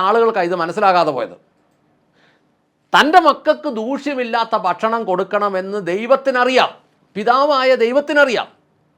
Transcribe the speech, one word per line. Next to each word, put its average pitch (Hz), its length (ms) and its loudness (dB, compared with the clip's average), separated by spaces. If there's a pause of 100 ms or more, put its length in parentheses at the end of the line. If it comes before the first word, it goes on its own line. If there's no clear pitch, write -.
ആളുകൾക്കാണ് 208 440 0
ഇത് 185 120 -2
മനസ്സിലാകാതെ 175 540 0
പോയത്. 98 200 -8 (1600)
തൻ്റെ 302 320 4
മക്കൾക്ക് 294 440 0 (100)
ദൂഷ്യമില്ലാത്ത 233 720 -4 (120)
ഭക്ഷണം 226 420 -2
കൊടുക്കണമെന്ന് 196 720 -4 (140)
ദൈവത്തിനറിയാം, 254 760 0 (460)
പിതാവായ 262 540 2 (140)
ദൈവത്തിനറിയാം. 277 640 0 (500)